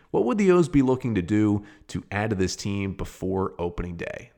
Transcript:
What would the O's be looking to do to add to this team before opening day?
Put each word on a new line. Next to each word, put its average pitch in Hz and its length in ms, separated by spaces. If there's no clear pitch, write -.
What 202 140
would 233 140
the 196 120
O's 175 200
be 143 120
looking 127 320
to 98 80
do 104 440
to 92 220
add 107 200
to 101 60
this 92 200
team 98 380
before 95 640
opening 87 380
day? - 420